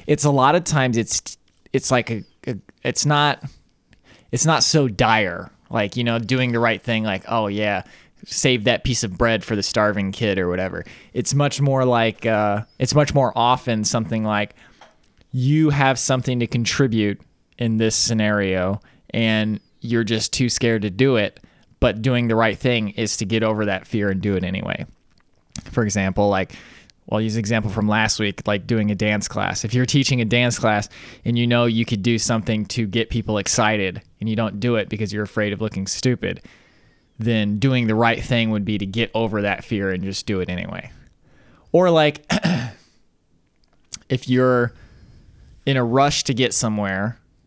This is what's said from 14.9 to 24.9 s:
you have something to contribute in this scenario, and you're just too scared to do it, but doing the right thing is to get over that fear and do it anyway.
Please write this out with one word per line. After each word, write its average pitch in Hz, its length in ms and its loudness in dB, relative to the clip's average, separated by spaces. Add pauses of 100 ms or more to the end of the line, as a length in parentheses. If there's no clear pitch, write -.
you 147 380 2
have 135 280 2
something 127 400 0
to 117 80 0
contribute 110 760 0 (380)
in 113 200 0
this 110 180 2
scenario, 101 840 0 (300)
and 107 480 0 (220)
you're 117 240 0
just 110 280 -2
too 123 160 0
scared 113 340 0
to 104 80 -2
do 123 260 2
it, 104 240 -2 (400)
but 113 200 2
doing 120 280 0
the 113 80 2
right 113 200 2
thing 113 340 0
is 107 260 -4
to 113 80 -6
get 110 180 0
over 110 220 0
that 95 240 -4
fear 104 200 0
and 95 140 0
do 101 140 0
it 90 80 0
anyway. 95 420 -6 (800)